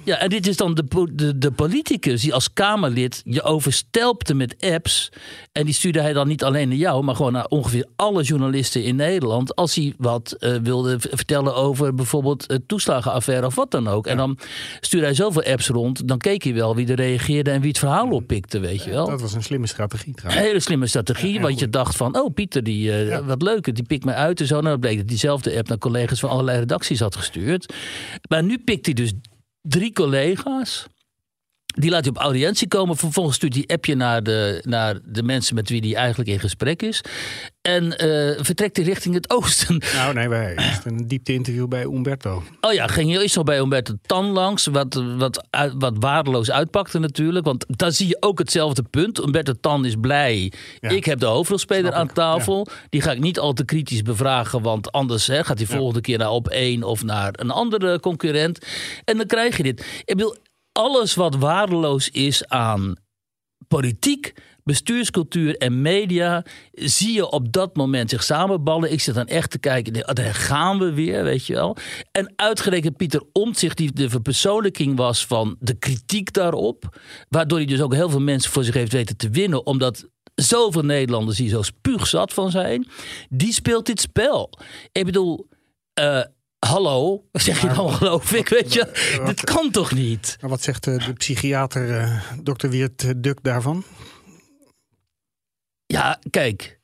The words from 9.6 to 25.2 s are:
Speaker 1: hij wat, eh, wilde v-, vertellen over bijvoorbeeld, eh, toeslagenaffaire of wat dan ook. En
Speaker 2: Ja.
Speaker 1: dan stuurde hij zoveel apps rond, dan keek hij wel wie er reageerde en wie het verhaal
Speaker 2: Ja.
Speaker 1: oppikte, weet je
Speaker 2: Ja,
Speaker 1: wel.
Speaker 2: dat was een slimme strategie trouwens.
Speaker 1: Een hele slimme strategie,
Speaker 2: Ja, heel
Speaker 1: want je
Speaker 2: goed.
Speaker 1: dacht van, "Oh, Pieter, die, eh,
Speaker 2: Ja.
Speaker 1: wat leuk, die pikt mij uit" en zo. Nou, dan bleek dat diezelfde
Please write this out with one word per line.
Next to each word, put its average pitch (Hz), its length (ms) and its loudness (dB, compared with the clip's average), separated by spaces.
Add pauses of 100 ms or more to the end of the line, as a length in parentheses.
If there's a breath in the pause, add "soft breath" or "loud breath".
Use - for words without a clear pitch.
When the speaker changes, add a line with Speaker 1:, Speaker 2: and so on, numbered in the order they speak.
Speaker 1:
hij 143 240 0
wat, 120 400 -2
eh, 120 240 0
wilde 127 380 0
v-, - 100 -4
vertellen 139 440 0
over 135 400 2
bijvoorbeeld, 131 520 0
eh, 127 100 0 (100)
toeslagenaffaire 131 800 0
of 127 80 -4
wat 262 160 0
dan 120 180 0
ook. 104 180 0
En - 60 -2
Speaker 2:
Ja. 123 60 2
Speaker 1:
dan 131 200 0 (420 loud breath)
stuurde 160 260 0
hij 139 80 2
zoveel 175 280 2
apps - 260 0
rond, 123 400 -2
dan 127 100 2
keek 196 240 0
hij 127 120 0
wel 113 200 2
wie 120 120 0
er 127 80 2
reageerde 131 560 0
en 139 100 2
wie 143 80 2
het 143 100 -2
verhaal 151 280 2
Speaker 2:
Ja. 254 60 -2
Speaker 1:
oppikte, 113 460 -2
weet 95 260 -4
je 95 60 -8
Speaker 2:
Ja, 101 60 -4
Speaker 1:
wel. 160 120 0
Speaker 2:
dat 143 120 -4
was 110 140 -4
een 113 80 -4
slimme 127 240 -4
strategie - 480 -6
trouwens. - 280 -2
Speaker 1:
Een 214 60 2
hele 208 120 2
slimme 135 260 0
strategie, 117 400 0
Speaker 2:
Ja, 202 60 0
heel 202 100 -2
Speaker 1:
want 135 160 0
je 127 60 -2
Speaker 2:
goed. 107 80 -2
Speaker 1:
dacht 127 240 0
van, 131 200 0
"Oh, 240 180 0
Pieter, 180 280 -2
die, 107 300 0
eh, 104 160 0
Speaker 2:
Ja. 143 160 -2
Speaker 1:
wat 135 180 -2
leuk, 190 320 0
die 117 100 -4
pikt 131 200 -4
mij 131 100 0
uit" 156 260 0
en 151 60 0
zo. 131 80 2
Nou, 151 140 2
dan 143 120 0
bleek 110 180 2
dat 101 100 -2
diezelfde 131 500 0